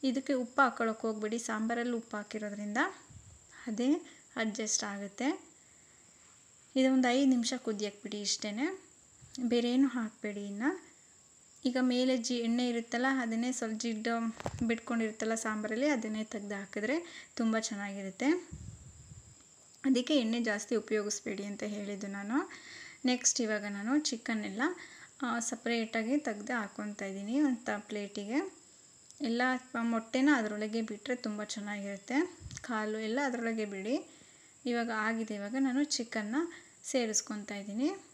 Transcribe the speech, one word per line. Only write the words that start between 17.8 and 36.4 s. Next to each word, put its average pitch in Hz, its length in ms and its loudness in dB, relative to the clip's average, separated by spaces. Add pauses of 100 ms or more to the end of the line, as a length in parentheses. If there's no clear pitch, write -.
ಅದಕ್ಕೆ 254 360 4
ಎಣ್ಣೆ 226 160 0 (100)
ಜಾಸ್ತಿ 208 320 -2
ಉಪಯೋಗಿಸ್ಬೇಡಿ 208 680 -2
ಅಂತ 202 120 -8 (120)
ಹೇಳಿದ್ದು 202 400 -6
ನಾನು. 202 220 -2 (720)
ನೆಕ್ಸ್ಟ್ 247 360 2
ಇವಾಗ 214 200 0 (120)
ನಾನು 233 220 2 (100)
ಚಿಕನ್ನೆಲ್ಲ, 220 520 -2 (600)
ಆ, 240 180 0 (100)
ಸಪ್ರೇಟಾಗಿ 226 680 0 (100)
ತೆಗ್ದು 208 340 -4
ಹಾಕ್ಕೊತಾ 208 500 -6
ಇದ್ದೀನಿ 202 240 -4 (120)
ಒಂದು 247 180 2
ತ-, 208 240 -2
ಪ್ಲೇಟಿಗೆ. 208 500 -2 (920)
ಎಲ್ಲ 233 120 2 (520)
ಮೊಟ್ಟೆನ 254 440 4
ಅದರೊಳಗೆ 214 440 0
ಬಿಟ್ಟರೆ 220 340 -4 (100)
ತುಂಬ 208 180 -2
ಚೆನ್ನಾಗಿರುತ್ತೆ, 202 720 -4 (500)
ಕಾಲು 214 400 0
ಎಲ್ಲ 233 200 2
ಅದರೊಳಗೆ 226 460 0
ಬಿಡಿ. 202 220 0 (720)
ಇವಾಗ 233 260 0 (160)
ಆಗಿದೆ. 226 320 -2
ಇವಾಗ 208 200 -6
ನಾನು 269 240 4 (140)
ಚಿಕನ್ನ 226 380 -2 (560)